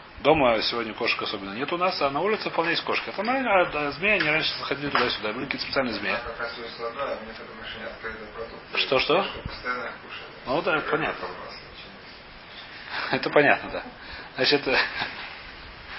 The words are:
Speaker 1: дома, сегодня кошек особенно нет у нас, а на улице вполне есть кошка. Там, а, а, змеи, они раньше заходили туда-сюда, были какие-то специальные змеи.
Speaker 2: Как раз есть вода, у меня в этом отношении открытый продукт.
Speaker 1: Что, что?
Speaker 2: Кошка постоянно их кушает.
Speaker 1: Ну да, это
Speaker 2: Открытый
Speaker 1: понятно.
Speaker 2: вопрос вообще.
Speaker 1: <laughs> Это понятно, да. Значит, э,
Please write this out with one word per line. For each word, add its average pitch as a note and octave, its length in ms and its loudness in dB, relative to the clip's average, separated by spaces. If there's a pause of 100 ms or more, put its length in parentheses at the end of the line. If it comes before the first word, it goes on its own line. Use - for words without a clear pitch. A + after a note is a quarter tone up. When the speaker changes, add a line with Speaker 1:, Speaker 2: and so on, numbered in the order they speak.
(240)
Speaker 1:
дома, C3+ 400 8
сегодня A2+ 320 -2
кошек - 260 0
особенно G2 320 -4
нет C3 180 -2
у F3 60 0
нас, F3+ 240 2
а C#3+ 80 4
на C#3+ 120 0
улице G3 280 2
вполне E3 220 2
есть D#3 120 0
кошка. - 280 0
Там, G3+ 180 -2
а, B3 320 6
а, D3 300 0
змеи, F#3+ 280 2
они D3+ 100 2
раньше D3+ 280 2
заходили C#3+ 320 -2
туда-сюда, B2 440 0
были C3 120 -4
какие-то - 200 -4
специальные B2+ 300 2
змеи. G2+ 180 -2
Speaker 2:
Как A2+ 260 -4
раз A#2 180 -6
есть A#2 220 -10
вода, A#2 240 -4
у A2+ 200 -4
меня - 100 -10
в - 60 -12
этом - 60 -12 (120)
отношении - 280 -10
открытый - 480 -10
продукт. - 440 -8
Speaker 1:
Что, - 220 4
что? C3+ 180 4
Speaker 2:
Кошка - 300 -2
постоянно - 360 -4
их - 180 -8
кушает. - 280 -12 (180)
Speaker 1:
Ну C#3+ 140 2
да, F3 100 2
это D3+ 80 4
Speaker 2:
Открытый - 180 -2
Speaker 1:
понятно. B2+ 300 -2
Speaker 2:
вопрос - 260 -10
вообще. - 1600 -8
Speaker 1:
<laughs> - 20 -
Это D3+ 120 0
понятно, B2+ 400 8
да. F#2 140 -4 (520)
Значит, C#3 320 4
э, B2+ 100 4 (1200)